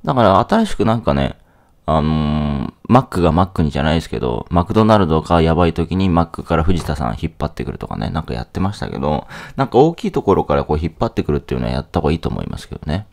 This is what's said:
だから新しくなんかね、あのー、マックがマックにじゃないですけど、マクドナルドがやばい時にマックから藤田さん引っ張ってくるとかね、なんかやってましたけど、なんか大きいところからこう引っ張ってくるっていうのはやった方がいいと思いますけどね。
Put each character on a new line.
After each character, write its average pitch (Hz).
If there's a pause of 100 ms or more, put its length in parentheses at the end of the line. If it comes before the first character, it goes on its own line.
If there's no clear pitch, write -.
だ 147
か 123
ら 98
新 220
し -
く -
な 113
ん 113
か 73
ね、 69 (480)
あ 78
の 76
ー、 - (120)
マ 123
ッ -
ク -
が 82
マ 87
ッ -
ク -
に 76
じ -
ゃ 69
な 76
い 82
で 82
す -
け -
ど、 -
マ 85
ク -
ド 110
ナ 107
ル 98
ド 78
が 85
や 80
ば 85
い 82
時 82
に 95
マ 85
ッ 82
ク -
か 82
ら 78
藤 82
田 71
さ 62
ん -
引 80
っ -
張 -
っ -
て -
く -
る -
と -
か -
ね、 53
な 80
ん -
か -
や 60
っ -
て -
ま 98
し -
た -
け -
ど、 73 (300)
な 139
ん -
か -
大 160
き -
い 170
と 139
こ 95
ろ -
か 73
ら 71
こ 78
う 76
引 82
っ -
張 117
っ -
て -
く 76
る 71
っ -
て -
い 64
う -
の 58
は 62
や 67
っ -
た -
方 73
が 76
い -
い 82
と -
思 50
い 50
ま 50
す -
け -
ど -
ね。 92